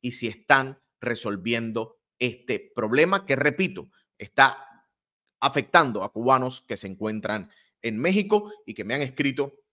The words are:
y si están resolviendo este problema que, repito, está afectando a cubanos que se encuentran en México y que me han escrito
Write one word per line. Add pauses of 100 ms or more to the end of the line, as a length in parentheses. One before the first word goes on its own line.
y
si
están (200)
resolviendo (220)
este
problema
que,
repito, (260)
está (540)
afectando
a
cubanos
que
se
encuentran (320)
en
México (120)
y
que
me
han
escrito (180)